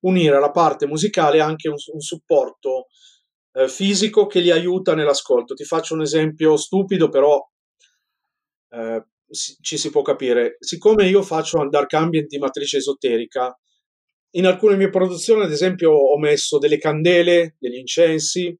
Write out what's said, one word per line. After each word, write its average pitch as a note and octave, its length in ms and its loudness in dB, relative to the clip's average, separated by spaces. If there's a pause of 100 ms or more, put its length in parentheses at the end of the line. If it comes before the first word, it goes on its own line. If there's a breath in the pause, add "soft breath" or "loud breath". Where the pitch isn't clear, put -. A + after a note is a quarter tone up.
unire F3 360 2
alla C#3 140 2
parte E3+ 360 0
musicale D#3 540 0
anche D#3 300 -4
un, D3 60 -8 (180)
un D#3 60 -12
supporto, C3+ 880 -4 (640 soft breath)
eh, C3 160 0
fisico G3+ 580 0
che F#3 140 -2
li F3 100 2
aiuta F3+ 440 0
nell'ascolto. C#3+ 600 -2
Ti - 100 -16
faccio D#3+ 300 -6
un D#3+ 80 -4
esempio D#3 560 0
stupido, F#3 500 -2
però, C#3 340 2 (1300)
eh, A2+ 340 -8 (240)
si, - 360 -12
ci D#3 160 -8
si D#3 120 -6
può C#3+ 120 0
capire. B2 580 0
Siccome G#3 480 2
io G3 140 4
faccio D#3+ 360 -4
un C#3+ 120 -2
dark C#3+ 240 0
ambient D#3 340 0
di C#3+ 80 -12
matrice C#3+ 400 -4
esoterica, B2+ 840 -4 (760)
in F3 120 -2
alcune F#3+ 320 4
mie F#3+ 140 2
produzioni, F#3 520 0
ad F3+ 100 -2
esempio, E3+ 400 0
ho C#3+ 260 4
messo D3+ 400 0
delle D3 180 4
candele, E3+ 840 2
degli B2 200 -8
incensi E3 800 -2